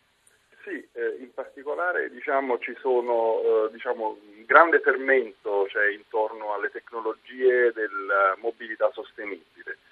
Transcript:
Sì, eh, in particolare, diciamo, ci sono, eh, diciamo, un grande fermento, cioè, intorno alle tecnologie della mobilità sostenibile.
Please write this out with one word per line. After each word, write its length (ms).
Sì, 300
eh, 280
in 140
particolare, 760
diciamo, 480
ci 220
sono, 600
eh, 320
diciamo, 460
un 100
grande 340
fermento, 880
cioè, 240
intorno 600
alle 160
tecnologie 1040
della 640
mobilità 540
sostenibile. 840